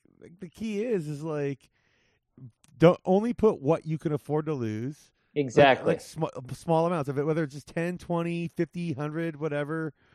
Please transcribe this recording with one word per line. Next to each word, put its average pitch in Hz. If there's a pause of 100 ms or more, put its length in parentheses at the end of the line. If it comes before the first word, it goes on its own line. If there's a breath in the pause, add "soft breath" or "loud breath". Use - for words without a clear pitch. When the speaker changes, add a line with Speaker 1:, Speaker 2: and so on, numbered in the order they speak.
(200)
Speaker 1:
like, 170
the 180
key 208
is, 190
is, 147
like, 143 (1080)
don't 160
only 208
put 214
what 151
you 156
can 151
afford 147
to 156
lose. 117 (240)
Like, 147
Speaker 2:
Exactly. 135
Speaker 1:
like, 160
sm-, - (280)
small 165
amounts 165
of 135
it, 143
whether 160
it's 139
just 143
ten, 175
twenty, 170
fifty, 170
hundred, 151
whatever. 151 (220)